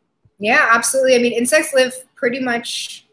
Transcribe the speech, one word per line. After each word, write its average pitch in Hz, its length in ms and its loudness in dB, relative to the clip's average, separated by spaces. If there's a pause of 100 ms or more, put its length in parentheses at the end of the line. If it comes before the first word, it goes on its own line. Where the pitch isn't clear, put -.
(400)
Yeah, 247 320 0
absolutely. 262 440 2
I 240 40 4
mean, 240 120 0
insects 285 420 0
live 254 200 2 (220)
pretty 254 260 -4
much - 720 -8